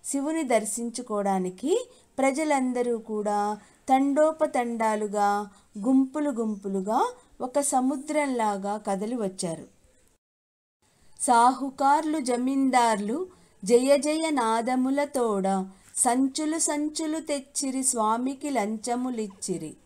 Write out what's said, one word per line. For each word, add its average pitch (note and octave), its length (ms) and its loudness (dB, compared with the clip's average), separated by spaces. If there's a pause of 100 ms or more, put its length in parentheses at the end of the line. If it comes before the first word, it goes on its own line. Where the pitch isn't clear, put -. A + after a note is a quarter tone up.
శివుని D4+ 380 -2
దర్శించుకోవడానికి A3 1500 -2 (300)
ప్రజలందరూ B3+ 800 0
కూడా G#3 600 -2 (300)
తండోపతండాలుగా, A#3 1600 2 (280)
గుంపులు C4+ 520 2
గుంపులుగా A3 840 -2 (280)
ఒక B3+ 200 -2
సముద్రంలాగా C4 1160 0
కదలి G#3+ 400 -4
వచ్చారు. F#3+ 500 -6 (1500)
సాహుకార్లు, C4+ 1000 2
జమీందార్లు B3 1040 2 (380)
జయ B3+ 340 6
జయ D#4 320 0
నాదముల B3+ 760 0
తోడ G3 640 0 (300)
సంచులు C4+ 600 0
సంచులు D4+ 600 -2
తెచ్చిరి C#4 680 -4
స్వామికి B3 680 -2
లంచములిచ్చిరి. A3 1400 -4